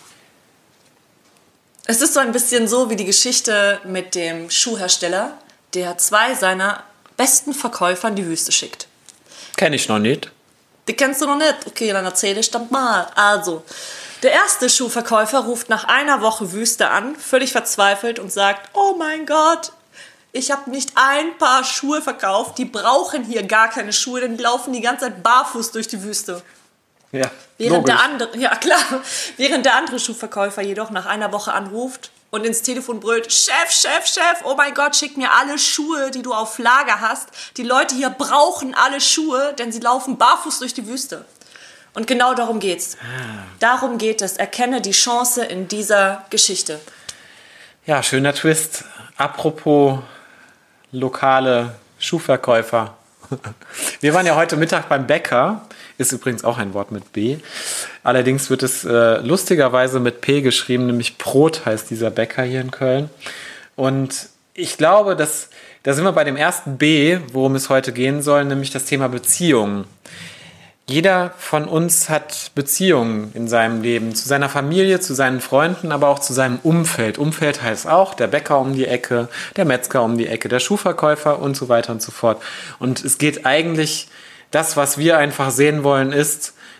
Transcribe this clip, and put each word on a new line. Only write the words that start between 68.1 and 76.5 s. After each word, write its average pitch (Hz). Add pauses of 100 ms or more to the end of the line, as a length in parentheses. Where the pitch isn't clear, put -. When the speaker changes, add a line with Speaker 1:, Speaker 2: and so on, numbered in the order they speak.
Speaker 2:
soll, 143
nämlich 139
das 135
Thema 135
Beziehungen. 117 (1040)
Jeder 180
von 151
uns 165
hat -
Beziehungen 120
in 117
seinem 113
Leben, 113
zu -
seiner 139
Familie, 175
zu 165
seinen 127
Freunden, 160
aber 143
auch 143
zu 139
seinem 123